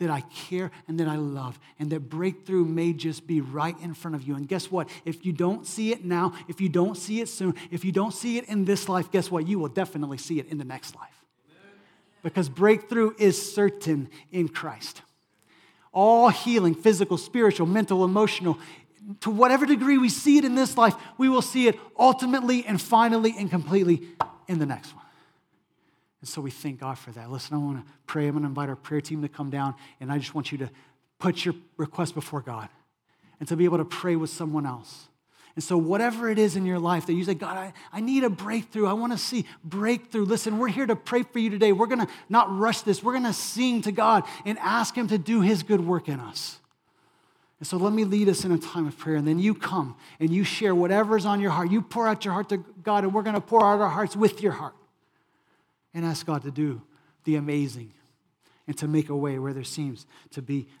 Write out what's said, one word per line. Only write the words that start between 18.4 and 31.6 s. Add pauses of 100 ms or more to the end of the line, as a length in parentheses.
to
whatever
degree
we
see
it
in
this
life, (240)
we
will
see
it (200)
ultimately
and
finally
and
completely (460)
in
the
next
one. (1160)
And
so
we
thank
God
for
that.
Listen,
I
wanna (220)
pray.
I'm
gonna
invite
our
prayer
team
to
come
down, (260)
and
I
just
want
you
to (480)
put
your (220)